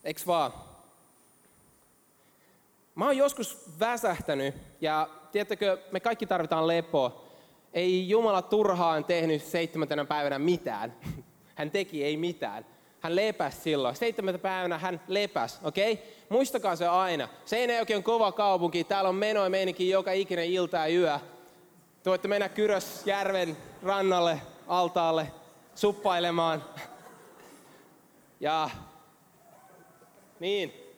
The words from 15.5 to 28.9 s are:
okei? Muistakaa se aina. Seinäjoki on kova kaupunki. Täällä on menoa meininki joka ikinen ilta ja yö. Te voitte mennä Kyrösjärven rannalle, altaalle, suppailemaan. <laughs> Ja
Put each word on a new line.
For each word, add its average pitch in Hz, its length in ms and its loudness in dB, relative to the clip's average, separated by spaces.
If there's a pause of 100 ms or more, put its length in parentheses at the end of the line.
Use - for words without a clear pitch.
okei? 196 380 0 (260)
Muistakaa 220 480 2
se 175 100 0
aina. 170 420 2 (160)
Seinäjoki 233 500 0
on 196 80 -2
kova 226 300 4
kaupunki. 175 520 2
Täällä 196 240 0
on 185 60 2
menoa 208 340 2
meininki 185 420 0
joka 190 220 2
ikinen 185 340 0
ilta 180 300 0
ja 160 120 2
yö. 165 300 4 (840)
Te 185 80 0
voitte 185 180 0
mennä 202 200 2
Kyrösjärven 196 1080 0 (260)
rannalle, 180 600 2 (260)
altaalle, 165 640 2 (420)
suppailemaan. 170 960 0
<laughs> - 60 -18 (1700)
Ja 156 300 0 (1700)